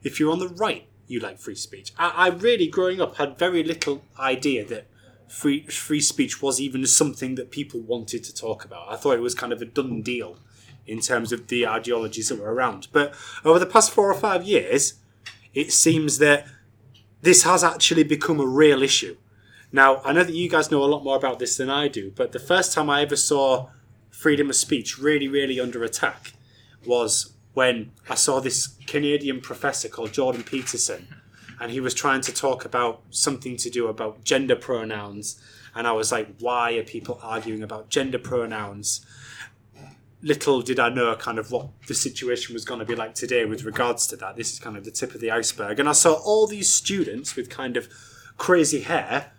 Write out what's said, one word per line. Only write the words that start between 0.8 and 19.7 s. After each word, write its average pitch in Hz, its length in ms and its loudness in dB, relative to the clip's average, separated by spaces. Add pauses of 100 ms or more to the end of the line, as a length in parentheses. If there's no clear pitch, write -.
you 123 140 -6
like 98 180 -10
free - 160 -14
speech. - 440 -14
I, 170 100 2
I 175 200 4
really, 185 380 2
growing 185 340 -2
up, - 160 -2
had 139 220 -4
very 175 240 2
little 151 400 -4 (160)
idea 131 460 0
that 107 220 -12 (420)
free, 147 380 -2
free - 340 -4
speech - 420 -2
was 135 180 -2
even 131 260 -4
something 131 500 0
that 127 160 -10
people 139 280 -8
wanted 113 440 -8
to - 100 -14
talk 113 300 -8
about. 95 260 -16
I 110 60 -10
thought 139 160 2
it 120 80 2
was 120 160 -2
kind 120 160 -6
of 117 100 -8
a 117 40 -10
done 131 360 -4
deal 110 360 -6 (480)
in 113 120 -10
terms 113 340 -2
of 110 140 -6
the 120 180 0
ideologies 113 680 -2
that 113 100 -6
were 107 120 -6
around. 120 380 -2
But 147 240 2 (300)
over 165 160 8
the 175 60 0
past - 260 6
four 196 180 4
or 185 40 4
five 185 280 0
years, 139 520 2 (600)
it 151 180 -2
seems 156 460 4
that 143 280 6 (760)
this 165 220 8
has 170 180 6
actually 165 400 4
become 147 380 0
a 139 60 2
real 139 360 6
issue. 107 340 0 (540)